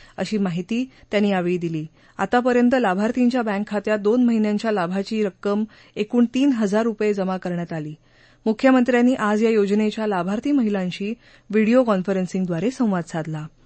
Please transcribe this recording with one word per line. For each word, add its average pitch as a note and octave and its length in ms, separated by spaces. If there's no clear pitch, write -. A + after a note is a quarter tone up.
अशी G#3 220
माहिती G3+ 520
त्यांनी G3+ 200
यावेळी F3+ 280
दिली. E3 280
आतापर्यंत A#3+ 600
लाभार्थींच्या A#3+ 640
बँक G#3 260
खात्यात G#3+ 300
दोन A3 260
महिन्यांच्या G#3+ 480
लाभाची G3 520
रक्कम G3+ 400
एकूण A#3+ 280
तीन C4 140
हजार A3 340
रुपये G#3+ 320
जमा F#3 220
करण्यात F3 360
आली. D#3 220
मुख्यमंत्र्यांनी B3 680
आज G#3+ 280
या A3+ 80
योजनेच्या G#3+ 560
लाभार्थी G#3 460
महिलांशी G3+ 600
व्हिडिओ A3 340
कॉन्फरन्सिंगद्वारे F#3 840
संवाद G3+ 340
साधला. D#3 420